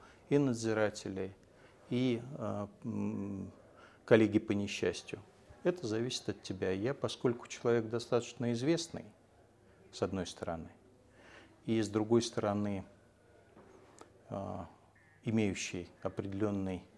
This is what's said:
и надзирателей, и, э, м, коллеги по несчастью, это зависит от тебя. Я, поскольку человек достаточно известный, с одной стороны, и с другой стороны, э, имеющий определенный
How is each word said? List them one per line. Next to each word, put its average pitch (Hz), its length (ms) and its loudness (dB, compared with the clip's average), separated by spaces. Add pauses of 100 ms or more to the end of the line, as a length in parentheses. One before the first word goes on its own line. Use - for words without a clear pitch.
(300)
и 143 80 6
надзирателей, 107 960 0 (560)
и, 123 320 2 (160)
э, 104 280 -4 (180)
м, 101 680 -6 (520)
коллеги 107 340 8
по - 140 2
несчастью, 101 680 -2 (440)
это 175 220 0
зависит 113 420 -2
от 101 140 -6
тебя. 95 300 -2
Я, 104 220 0
поскольку - 540 -2
человек 117 420 2
достаточно 120 600 0
известный, 147 520 -2 (880)
с - 100 -6
одной 95 240 0
стороны, 82 440 -8 (960)
и 113 160 2
с 104 60 -2
другой 107 340 4
стороны, 104 640 -2 (1500)
э, 98 340 -6 (600)
имеющий 101 640 0 (140)
определенный 98 800 -2 (160)